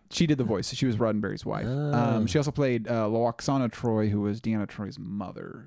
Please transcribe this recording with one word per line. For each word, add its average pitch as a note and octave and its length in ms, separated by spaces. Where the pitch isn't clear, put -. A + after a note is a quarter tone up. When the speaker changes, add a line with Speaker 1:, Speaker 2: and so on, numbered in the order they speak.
Speaker 1:
she E3+ 160
did D3 100
the C3 60
voice. G#2 320
She C#3 100
was A2+ 120
Roddenberry's G#2+ 480
wife. G#2 200
Speaker 2:
Oh. C#3+ 280
Speaker 1:
Um, A#2 340
she - 100
also C#3+ 140
played, B2 380
uh, A2+ 180
Loxana A#2 640
Troy, A2 380
who G#2 100
was G#2 220
Deanna G#2+ 260
Troy's - 320
mother, F#2 680